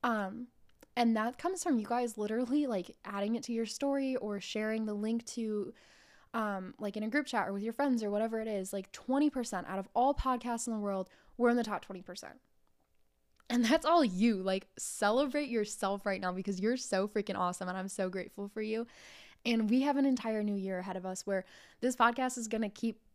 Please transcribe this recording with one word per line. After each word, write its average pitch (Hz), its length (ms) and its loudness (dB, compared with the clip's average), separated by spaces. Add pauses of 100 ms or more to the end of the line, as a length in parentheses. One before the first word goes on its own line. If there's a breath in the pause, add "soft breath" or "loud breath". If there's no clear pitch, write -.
Um, 220 460 -2 (480)
and 233 200 6
that 220 220 0
comes 370 240 0
from 285 160 2
you 208 80 0
guys 240 320 0
literally, 240 480 2
like, 202 380 -2
adding 202 320 0
it 262 80 -4
to 240 80 -4
your 226 140 0
story 269 500 0
or 208 240 -2
sharing 220 460 -2
the 214 80 -2
link 226 320 -2
to, 214 460 -4 (640 soft breath)
um, 202 460 -4
like, 208 160 -4
in 214 80 -4
a 220 40 -2
group 294 180 0
chat 214 200 0
or 196 60 -4
with 202 100 -4
your 220 100 -2
friends 254 300 2
or 208 80 -2
whatever 220 300 0
it 220 80 -4
is. 196 240 -4
Like, 196 180 -6
twenty 285 400 2
percent 233 380 -4
out 190 100 -4
of 190 160 -6
all 262 200 6
podcasts 240 520 -2
in 233 60 -4
the 214 80 -2
world, 196 280 -2 (280 soft breath)
we're 240 120 4
in 240 80 6
the 233 80 2
top 214 180 -4
twenty 190 200 -12
percent. - 320 -16 (1120)
And 240 160 4
that's 302 220 4
all 330 180 8
you. 208 380 4
Like, 190 240 0 (120)
celebrate 262 680 0
yourself 208 560 -2
right 196 160 -2
now 185 120 -2
because 190 280 -4
you're 226 160 2
so 202 320 -2
freaking 202 300 -2
awesome, 180 300 -2
and 185 100 -4
I'm 190 100 -6
so 190 200 -2
grateful 196 400 -8
for 220 120 -8
you. 220 260 -2 (600 loud breath)
And 226 240 2
we 254 120 6
have 277 140 2
an 277 80 4
entire 233 380 2
new 208 120 0
year 190 240 -4
ahead 185 180 -6
of 185 100 -6
us 185 200 -6
where 190 180 0 (360 loud breath)
this 247 160 0
podcast 254 400 2
is 226 100 -6
gonna 220 220 -2
keep 220 320 -4 (140)